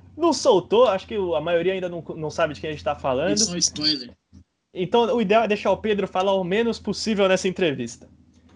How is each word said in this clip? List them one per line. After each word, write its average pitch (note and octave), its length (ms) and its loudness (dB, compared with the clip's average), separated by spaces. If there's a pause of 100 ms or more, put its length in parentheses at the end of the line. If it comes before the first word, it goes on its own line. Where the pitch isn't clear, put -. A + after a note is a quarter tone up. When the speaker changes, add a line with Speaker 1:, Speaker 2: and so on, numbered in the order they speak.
(180)
Speaker 1:
não D#4 160 2
soltou, A3+ 540 4
acho F#3+ 200 0
que A3+ 100 -8
o, F3 180 -2
a D3 60 0
maioria E3+ 300 0
ainda F#3 160 -4
não, E3+ 160 -10 (140)
não D#3 120 -6
sabe D#3 240 -2
de - 60 -16
quem D#3+ 100 -8
a D3+ 40 -6
gente C#3+ 100 -12
tá D3 140 -2
falando. D#3 400 0
Speaker 2:
Isso G3+ 120 2
é F3 60 -6
um - 20 -4
spoiler. D3+ 540 -4 (640)
Speaker 1:
Então, A3 420 0
o A#3+ 60 2
ideal G#3+ 220 4
é G#3+ 40 0
deixar G#3 240 0
o F#3 60 0
Pedro G3+ 280 -2
falar F#3+ 280 0
o F#3+ 100 0
menos A3 360 -2
possível G3+ 500 0
nessa F#3 180 2
entrevista. C#3 640 -2 (460)